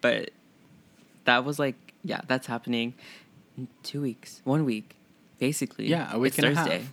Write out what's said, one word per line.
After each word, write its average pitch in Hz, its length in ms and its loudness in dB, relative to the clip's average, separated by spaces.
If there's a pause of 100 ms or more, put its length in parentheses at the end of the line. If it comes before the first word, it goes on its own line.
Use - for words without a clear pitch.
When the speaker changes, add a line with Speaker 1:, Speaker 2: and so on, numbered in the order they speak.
Speaker 1:
But 117 280 0 (960)
that 123 180 6
was 143 140 -4
like, 143 180 0 (280)
yeah, - 240 -6
that's 127 180 0
happening 117 480 -4 (640)
in 127 100 -10 (140)
two - 200 -8
weeks. - 420 -8
One 147 220 4
week, 110 320 -4 (420)
basically. 127 480 -2
Speaker 2:
Yeah, 165 260 0
a 113 60 -2
week 131 180 4
Speaker 1:
It's - 0 -
Speaker 2:
and 120 100 4
a 143 80 4
half. 113 120 2
Speaker 1:
Thursday. 87 260 -2